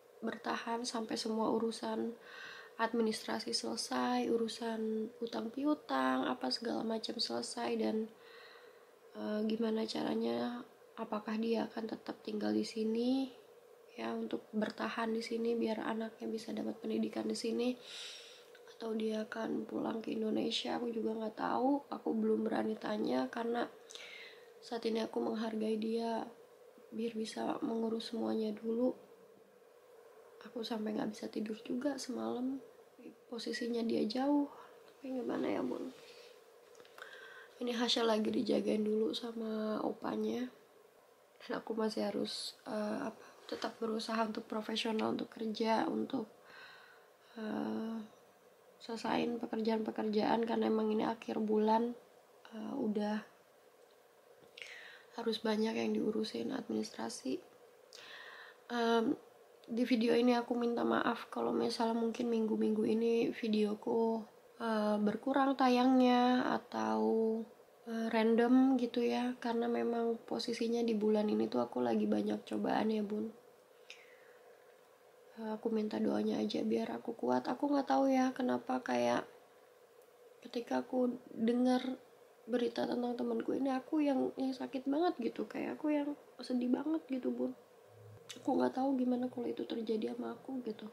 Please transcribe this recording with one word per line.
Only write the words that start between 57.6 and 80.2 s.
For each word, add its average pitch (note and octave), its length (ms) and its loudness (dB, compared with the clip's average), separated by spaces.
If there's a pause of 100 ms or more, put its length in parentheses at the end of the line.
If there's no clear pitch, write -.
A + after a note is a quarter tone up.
Em, A#3 480 2 (480)
di B3 240 0
video A#3 240 4
ini A#3+ 240 6
aku A#3+ 240 0
minta A#3+ 240 2
maaf A#3 480 2
kalau A#3+ 240 0
misalnya A#3 400 2
mungkin A#3 320 0
minggu-minggu A3 560 2
ini A#3 480 4
videoku, A3+ 880 2 (400)
eh, G#3+ 400 2
berkurang C4+ 560 2
tayangnya B3 960 6
atau, A3 880 2 (480)
eh, A3+ 240 -2
random A#3+ 640 6
gitu B3 240 2
ya, A#3+ 400 0
karena A#3 320 0
memang A#3 560 0
posisinya A#3 560 0
di A#3 80 2
bulan G#3+ 400 4
ini A3 160 4
tuh A#3+ 160 2
aku B3 160 -2
lagi A3+ 240 4
banyak G#3 400 0
cobaan G#3+ 480 0
ya, G#3+ 160 0
Bun. G#3+ 240 -4 (2000)
Eh, A3 160 -6
aku A3+ 160 -2
minta G#3+ 260 2
doanya G#3+ 460 2
aja A3 180 0
biar A3+ 380 2
aku A3+ 160 -6
kuat. B3 320 2
Aku C#4+ 240 0
nggak C#4 160 2
tahu C4+ 240 4
ya B3+ 240 4
kenapa B3 480 0
kayak A#2+ 400 2 (1200)